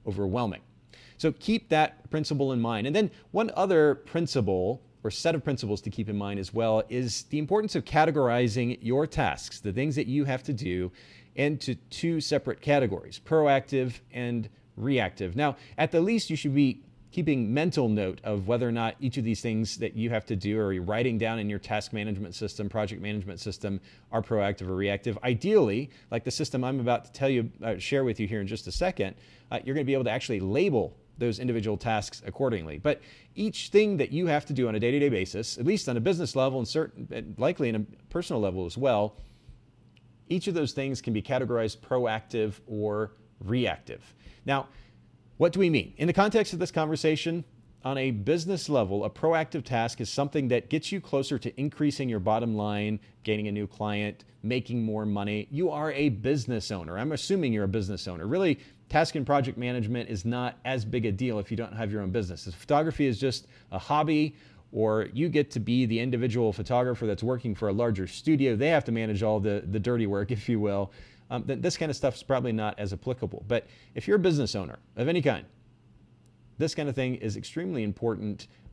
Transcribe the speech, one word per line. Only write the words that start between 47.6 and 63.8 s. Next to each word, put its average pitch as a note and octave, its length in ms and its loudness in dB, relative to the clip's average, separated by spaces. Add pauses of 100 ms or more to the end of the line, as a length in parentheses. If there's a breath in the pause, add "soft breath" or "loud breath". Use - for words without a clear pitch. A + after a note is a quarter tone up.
on C3+ 140 -2
a C3 140 0
business D#3 580 0
level, G2+ 360 2
a G#2+ 40 -2
proactive D#3+ 540 0
task A#2 360 -2
is A2 100 -6
something C#3+ 400 0
that A#2+ 200 2
gets D#3 220 -2
you G3 100 -4
closer C#3 380 -2
to - 200 -6
increasing C#3+ 480 0
your A2+ 120 0
bottom A2 360 0
line, G#2 440 0 (240 soft breath)
gaining G#2+ 240 0
a G2+ 40 -4
new G#2 140 -2
client, G#2 580 -4 (200 soft breath)
making A#2+ 400 -2
more G#2+ 200 -2
money. G#2 460 -2
You D#3+ 220 0
are D3+ 220 -2
a C#3+ 160 2
business A#2+ 600 -2
owner. F2 280 -6
I'm C3 140 -4
assuming D#3 420 0
you're G#2 100 0
a G2 40 0
business G2 400 -4
owner. F2 200 -8
Really, E3+ 320 2 (280 loud breath)
task D#3+ 280 2
and C#3 100 -2
project C#3 320 2
management B2 520 -4
is G2+ 160 -4
not B2 380 -2
as B2+ 220 -2
big A#2 220 0
a G#2 40 2
deal G#2+ 280 0
if G2 100 -6
you A2 80 -2
don't A2 160 -6
have G#2+ 180 -4
your G#2 100 -2
own F#2 100 -2
business. F#2 340 -2
If F#2 80 -10
photography D3+ 540 2
is A2 120 0
just C3 280 -2 (240 loud breath)
a F#2+ 80 -4
hobby, D3+ 560 2 (360 loud breath)